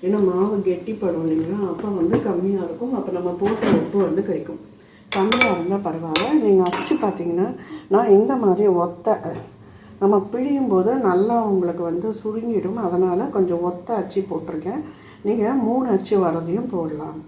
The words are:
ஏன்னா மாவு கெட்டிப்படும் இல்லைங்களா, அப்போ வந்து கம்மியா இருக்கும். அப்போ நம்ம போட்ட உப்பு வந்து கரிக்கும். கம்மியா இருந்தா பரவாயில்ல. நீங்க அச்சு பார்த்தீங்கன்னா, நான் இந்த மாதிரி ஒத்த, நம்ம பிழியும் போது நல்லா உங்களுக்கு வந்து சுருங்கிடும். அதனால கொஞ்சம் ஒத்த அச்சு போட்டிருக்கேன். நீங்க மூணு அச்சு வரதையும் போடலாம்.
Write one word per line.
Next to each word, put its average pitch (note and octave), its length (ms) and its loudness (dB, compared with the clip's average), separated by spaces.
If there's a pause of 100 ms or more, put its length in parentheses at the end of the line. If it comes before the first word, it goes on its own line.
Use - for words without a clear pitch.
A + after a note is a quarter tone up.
ஏன்னா G3 220 2
மாவு F#3+ 320 2
கெட்டிப்படும் F3+ 720 -2
இல்லைங்களா, E3+ 380 -2
அப்போ E3+ 220 -4
வந்து F#3 340 2
கம்மியா F#3+ 400 0
இருக்கும். A#3+ 320 -6
அப்போ F#3+ 180 -4
நம்ம F3+ 180 -2
போட்ட G#3 400 0
உப்பு E3 280 2
வந்து F3+ 240 0
கரிக்கும். - 360 -6 (500)
கம்மியா A3 440 2
இருந்தா F3 240 -2
பரவாயில்ல. F3 680 0
நீங்க G3 200 6
அச்சு F#3 320 0
பார்த்தீங்கன்னா, F#3 600 -2 (340)
நான் G3 200 4
இந்த A3 280 6
மாதிரி G3+ 300 4
ஒத்த, F3 540 2 (800)
நம்ம G3 320 4
பிழியும் C4 360 0
போது G3 260 4
நல்லா A3+ 500 2
உங்களுக்கு F3 380 0
வந்து F3 300 -4
சுருங்கிடும். A3 640 -4
அதனால F#3 480 0
கொஞ்சம் F#3 380 0
ஒத்த F3 320 -4
அச்சு F#3+ 360 -4
போட்டிருக்கேன். E3 500 -6 (420)
நீங்க G#3+ 300 0
மூணு B3+ 360 0
அச்சு G3 320 2
வரதையும் E3+ 500 -2
போடலாம். D#3 580 -6